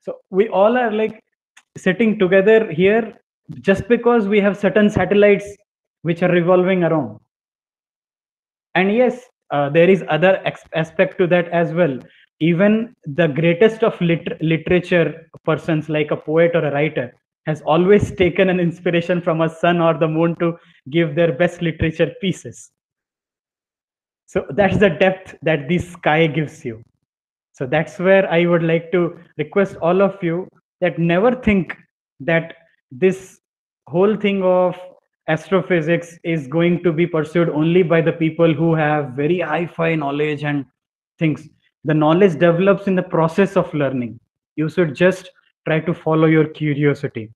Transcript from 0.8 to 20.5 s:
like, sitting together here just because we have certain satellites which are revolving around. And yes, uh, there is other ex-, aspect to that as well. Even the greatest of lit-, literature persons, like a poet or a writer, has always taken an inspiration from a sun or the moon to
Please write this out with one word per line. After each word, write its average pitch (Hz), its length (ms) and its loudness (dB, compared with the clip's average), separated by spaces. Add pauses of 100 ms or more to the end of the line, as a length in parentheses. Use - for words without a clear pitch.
like, 214 320 -6 (540)
sitting 208 420 0
together 196 540 4
here 208 440 0 (440)
just - 280 0
because 240 380 2
we 202 140 2
have 196 160 0
certain 208 320 2
satellites 202 580 2 (560)
which 170 200 -4
are 175 100 2
revolving 180 520 2
around. 147 360 -2 (1500)
And 190 180 2
yes, 247 280 0 (300)
uh, 143 180 -2
there 165 220 4
is 180 180 2
other 175 360 2
ex-, - 200 -8 (100)
aspect 165 440 -2
to 185 100 2
that 175 200 0
as 170 240 -2
well. 160 260 -2 (420)
Even 208 540 0 (100)
the 156 220 -2
greatest 170 580 2
of - 160 -2
lit-, 165 400 -2
literature 160 920 0 (140)
persons, 156 440 -2
like 151 220 -2
a 160 60 -2
poet 165 380 0
or 160 100 0
a 143 80 -4
writer, 143 420 -4 (320)
has 151 160 -4
always 180 520 2
taken 185 340 2
an 180 100 0
inspiration 170 640 -2
from 160 220 -2
a 160 60 0
sun 175 320 0
or 165 180 2
the 160 100 0
moon 160 280 0
to 170 200 -2 (320)